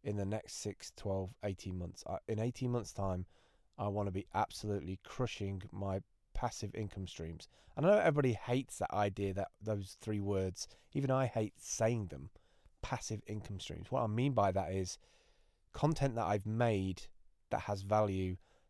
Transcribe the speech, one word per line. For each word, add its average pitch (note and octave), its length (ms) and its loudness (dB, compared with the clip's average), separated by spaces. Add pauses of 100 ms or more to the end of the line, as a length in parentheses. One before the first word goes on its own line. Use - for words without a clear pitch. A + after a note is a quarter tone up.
in G#2 140 0
the G2+ 80 0
next G#2+ 300 -4
six, - 420 -8
twelve, F#2+ 360 -2 (100)
eighteen F#2+ 340 -4
months. F2 280 -8
I, F#2 120 -4 (100)
in A2 120 0
eighteen B2 320 0
months' A#2+ 200 -2
time, F#2 360 -2 (500)
I G2+ 100 -2
wanna G2+ 240 0
be F#2+ 220 -4
absolutely G2 720 -2
crushing G2 560 -4 (100)
my G2 300 -2 (320)
passive - 420 -4
income G2 320 -4
streams. E2 400 -10 (300)
And C#3+ 80 2
I F#3+ 60 8
know G#3 60 8
everybody D3 360 6
hates B2 460 -2
that - 120 -2
idea, G2+ 440 2
that G2 160 -2 (100)
those G#2 400 -2
three G#2+ 180 0
words. F#2+ 480 0 (240)
Even C#3 200 0
I C3 160 4
hate A2 300 0
saying A2 500 2
them, D#2 220 -10 (520)
passive - 440 -4
income G#2 360 -6
streams. - 280 -10
What B2+ 140 2
I A2+ 40 0
mean B2 260 2
by G2+ 180 6
that F#2 220 0
is F#2+ 240 -2 (760)
content C#3+ 440 2
that A2 120 2
I've G#2 180 2
made G#2+ 580 2 (480)
that - 100 0
has G2+ 220 -2
value G2 520 4 (340)